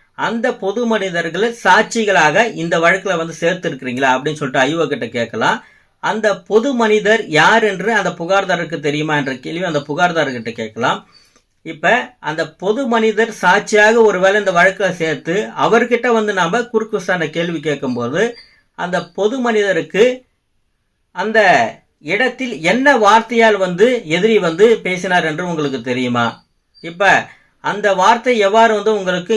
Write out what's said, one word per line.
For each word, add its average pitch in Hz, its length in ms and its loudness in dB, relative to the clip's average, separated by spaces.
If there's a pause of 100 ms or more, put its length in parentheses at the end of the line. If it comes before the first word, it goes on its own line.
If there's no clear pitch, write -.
(180)
அந்த 185 380 -4
பொது 196 300 -4
மனிதர்களை 190 720 -2
சாட்சிகளாக 202 880 2 (120)
இந்த 170 240 -4
வழக்குல 185 380 0
வந்து 165 180 -6
சேர்த்திருக்கிறீங்களா 139 760 -2
அப்படின்னு 147 300 -2
சொல்லிட்டு 135 240 0
ஐ 147 100 -2
ஓ 160 120 0
கிட்ட 120 220 -6
கேட்கலாம். 120 520 -4 (420)
அந்த 208 240 -2 (160)
பொது 226 320 0
மனிதர் 214 560 2
யார் 190 340 4
என்று 196 280 -2
அந்த 185 200 -2
புகார்தாரருக்கு 170 680 -2
தெரியுமா 151 360 -2
என்ற 131 200 -4
கேள்வி 160 280 -8
அந்த 151 180 -2
புகார்தாரர்கிட்ட 139 720 -2
கேட்கலாம். 117 460 -4 (680)
இப்ப 160 220 -6 (340)
அந்த 160 200 -6 (140)
பொது 214 300 -4
மனிதர் 220 480 0
சாட்சியாக 208 680 2
ஒருவேளை 196 360 4
இந்த 196 140 -2
வழக்குல 185 420 2
சேர்த்து 160 400 -4 (240)
அவர்கிட்ட 233 540 2
வந்து 214 220 0
நாம 190 300 0
குறுக்கு 220 340 -4
விசாரணை 180 320 -4
கேள்வி 170 300 -4
கேட்கும்போது, 139 640 -4 (560)
அந்த 180 200 -4 (160)
பொது 214 260 -2
மனிதருக்கு 202 640 0 (1120)
அந்த 214 240 0 (640)
இடத்தில் 240 480 -4 (100)
என்ன 262 340 2
வார்த்தையால் 226 600 4
வந்து 185 300 2 (200)
எதிரி 202 300 2
வந்து 175 280 2 (120)
பேசினார் 180 500 -2
என்று 160 160 -4
உங்களுக்கு 147 360 -4
தெரியுமா? 123 440 -2 (580)
இப்ப 175 280 0 (520)
அந்த 190 300 -2
வார்த்தை 233 460 2
எவ்வாறு 220 340 4
வந்து 208 200 0
உங்களுக்கு 180 440 -2